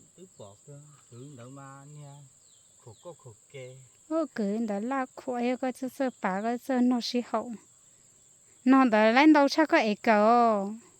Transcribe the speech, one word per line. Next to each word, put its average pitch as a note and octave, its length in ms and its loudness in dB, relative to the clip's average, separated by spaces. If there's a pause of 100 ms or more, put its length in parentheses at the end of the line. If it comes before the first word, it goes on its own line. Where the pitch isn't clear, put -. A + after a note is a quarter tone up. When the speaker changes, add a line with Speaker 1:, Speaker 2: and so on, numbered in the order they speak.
(160)
Speaker 1:
tứ F#3 100 -20 (120)
bỏ G#2 180 -20 (120)
cơ, C#3+ 120 -20 (320)
cứ B2 160 -20 (100)
đâu A#2+ 120 -20
mà C#3 360 -20 (160)
nha. C#3+ 160 -20 (680)
Khổ A2 180 -20
có F3 100 -18 (100)
khổ A#2 100 -20 (180)
kê. B2+ 260 -18 (320)
Speaker 2:
Ô, D#4 160 -2 (100)
cứ G#3+ 320 -4
đã G3+ 120 -6
là B3+ 260 -6 (100)
khổ - 180 -10
ấy, A#3+ 240 -4
có B3+ 140 -4
chứ, C4 160 -10 (100)
chứ C4 120 -2 (120)
bà F#3+ 200 -4
có A#3 160 -4 (100)
chứ, C4+ 60 -2
nó B3 300 2
xí A#3+ 260 -4
hậu. A#3 220 -4 (1120)
Nó C4 200 6
đã A3 260 4
lên D4 220 6
đâu C#4+ 160 6
chắc D#4 200 0
có E4 80 2
ấy A3 180 0
cỡ. A3 680 2 (340)